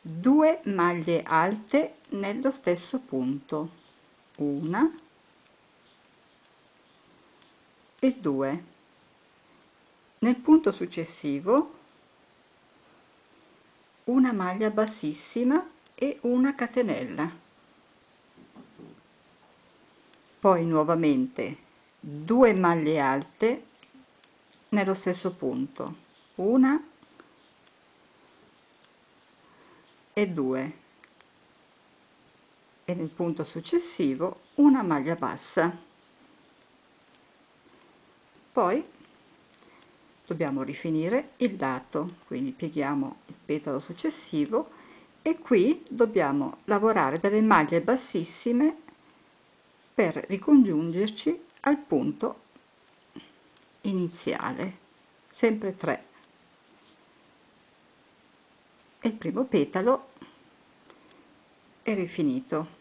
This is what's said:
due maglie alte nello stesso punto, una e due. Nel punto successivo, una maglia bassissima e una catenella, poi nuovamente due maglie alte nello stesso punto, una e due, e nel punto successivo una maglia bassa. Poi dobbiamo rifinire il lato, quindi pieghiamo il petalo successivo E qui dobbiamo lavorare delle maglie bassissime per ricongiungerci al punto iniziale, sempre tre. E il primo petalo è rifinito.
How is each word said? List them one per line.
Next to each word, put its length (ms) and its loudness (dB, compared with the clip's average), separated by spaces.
due 640 4
maglie 580 0
alte 720 0
nello 420 -4
stesso 480 -4
punto, 720 -4
una 520 -2
e 220 2
due. 440 -2
Nel 180 2
punto 340 6
successivo, 1040 -2
una 260 4
maglia 400 -2
bassissima 1080 -2
e 200 -2
una 320 2
catenella, 760 -2
poi 240 6
nuovamente 920 0
due 540 4
maglie 440 2
alte 680 -2
nello 240 0
stesso 400 -4
punto, 600 -6
una 460 4
e 140 0
due, 500 -4
e 80 -4
nel 160 -6
punto 340 -4
successivo 960 -2
una 260 8
maglia 360 0
bassa. 540 -2
Poi 300 2
dobbiamo 380 -4
rifinire 760 -4
il 220 0
lato, 500 -4
quindi 260 -6
pieghiamo 640 -4
il 80 -20
petalo 360 -4
successivo 1000 -4
E 160 -2
qui 500 2
dobbiamo 760 0
lavorare 540 2
delle 240 2
maglie 380 4
bassissime 1040 -2
per 240 0
ricongiungerci 1300 2
al 160 2
punto 640 -4
iniziale, 960 -6
sempre 480 -2
tre. 300 -6
E 80 0
il 60 -4
primo 300 -4
petalo 640 0
è 120 -2
rifinito. 880 -4